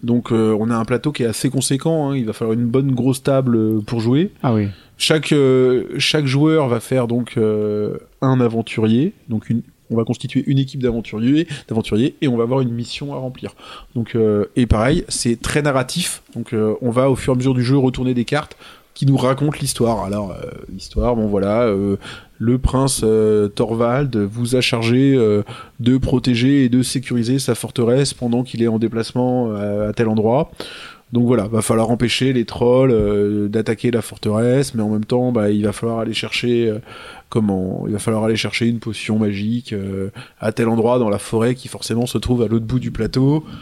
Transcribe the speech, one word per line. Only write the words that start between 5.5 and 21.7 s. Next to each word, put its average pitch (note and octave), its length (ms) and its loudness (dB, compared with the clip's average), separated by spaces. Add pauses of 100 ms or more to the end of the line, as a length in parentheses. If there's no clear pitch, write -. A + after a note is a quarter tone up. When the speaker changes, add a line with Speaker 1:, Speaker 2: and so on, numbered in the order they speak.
Speaker 1:
chaque D3 280 0
joueur D3 420 2
va A#2 140 0
faire B2+ 260 0
donc, A#2 300 -2
euh, G#2+ 600 0 (240)
un C3 200 2
aventurier. A2+ 720 2 (160)
Donc, G#2+ 200 -4
une... A#2 120 0 (280)
on A#2 60 -2
va A2+ 80 2
constituer B2+ 440 -2
une C#3 120 2
équipe C3+ 220 -4
d'aventuriers, A#2+ 680 0 (220)
d'aventuriers A2+ 520 0
et D#3 60 0
on B2 80 2
va A#2 80 2
avoir B2+ 180 0
une B2 120 0
mission A#2+ 400 -8
à C#3 40 -8
remplir. B2+ 340 -10 (440)
Donc, A#2 200 -4
euh, G#2+ 300 4 (120)
et B2+ 80 4
pareil, A#2 420 2
c'est - 340 -2
très - 200 -2
narratif. C#3 600 -2 (140)
Donc, A#2 180 -8
euh, G#2+ 280 0
on B2 80 -2
va B2+ 200 2
au C3 60 4
fur - 160 -2
et B2+ 40 4
à - 20 0
mesure C3 160 2
du B2 100 2
jeu B2+ 140 4
retourner C3 360 0
des A#2+ 120 0
cartes - 320 -6 (360)
qui - 140 -4
nous C3+ 100 4
racontent C3+ 420 0
l'histoire. A#2 440 0
Alors, G2+ 280 -4
euh, - 200 -12 (200)
l'histoire, A2 440 -2
bon A2 100 0
voilà, G2+ 380 2
euh, G2+ 320 2 (420)